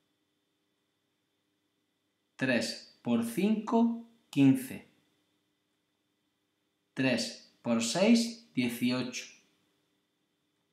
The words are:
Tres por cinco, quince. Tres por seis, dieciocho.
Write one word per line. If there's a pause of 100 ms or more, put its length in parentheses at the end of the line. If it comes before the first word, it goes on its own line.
(2250)
Tres
por
cinco, (240)
quince. (2000)
Tres (160)
por
seis,
dieciocho. (1500)